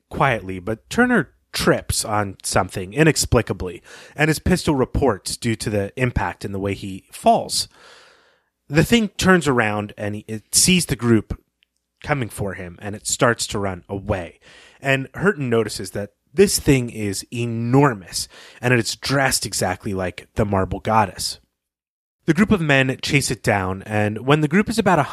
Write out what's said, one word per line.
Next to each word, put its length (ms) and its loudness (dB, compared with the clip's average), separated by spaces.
quietly, 500 -2
but 300 -8
Turner 440 2
trips 500 0
on 400 -2
something 500 -2
inexplicably, 880 0
and 100 2
his 120 0
pistol 360 0
reports 640 0
due 180 -2
to 140 -6
the 260 -2
impact 480 -4
and 100 -8
the 60 -6
way 140 -2
he 360 -10
falls. 600 0
The 160 2
thing 240 2
turns 400 2
around 500 0
and 160 -6
he, 140 -12
it 260 -10
sees 340 4
the 100 -4
group 440 2
coming 260 -2
for 260 -8
him, 260 -14
and 160 -10
it 100 -14
starts 400 2
to 120 -6
run 280 -6
away. 540 -6
And 320 0
Hurton 360 -2
notices 420 -2
that 200 -8
this 280 4
thing 320 2
is 420 -4
enormous, 960 0
and 100 0
it's 240 2
dressed 520 -2
exactly 480 -4
like 400 -6
the 100 2
marble 340 0
goddess. 600 -2
The 100 2
group 160 2
of 100 4
men 400 2
chase 300 0
it 100 -6
down, 400 0
and 460 -2
when 140 4
the 60 4
group 220 0
is 80 -2
about 220 4
a 140 2